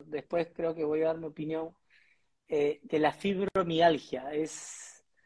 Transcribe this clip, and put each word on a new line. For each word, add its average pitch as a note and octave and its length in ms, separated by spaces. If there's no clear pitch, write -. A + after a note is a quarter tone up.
después D#3+ 480
creo E3 200
que E3 100
voy D#3 180
a D#3+ 40
dar D#3+ 120
mi D#3+ 80
opinión, D#3+ 480
eh, D3 360
de D#3+ 160
la D3+ 120
fibromialgia. E3+ 1200
¿Es, - 720